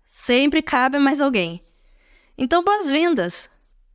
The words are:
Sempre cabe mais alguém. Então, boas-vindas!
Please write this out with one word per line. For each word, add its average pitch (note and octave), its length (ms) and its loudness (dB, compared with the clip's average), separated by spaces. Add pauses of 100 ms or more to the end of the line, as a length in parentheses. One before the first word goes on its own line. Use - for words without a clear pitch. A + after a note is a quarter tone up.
Sempre C#4 560 0
cabe C4 360 0
mais C#4 240 2
alguém. F#3 400 -2 (760)
Então, E4+ 260 0
boas-vindas! D#4+ 880 0 (460)